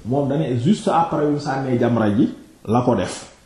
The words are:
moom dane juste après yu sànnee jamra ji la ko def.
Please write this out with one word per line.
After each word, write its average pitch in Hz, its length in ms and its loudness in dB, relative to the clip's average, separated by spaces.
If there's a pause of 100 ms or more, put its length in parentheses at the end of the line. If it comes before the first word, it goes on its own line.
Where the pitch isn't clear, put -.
moom 135 240 0
dane 135 300 0
juste 143 320 2
après 151 400 0
yu 143 80 0
sànnee 135 400 -2
jamra 117 320 2
ji 117 240 2 (320)
la 120 160 2
ko 123 140 2
def. - 340 -6 (160)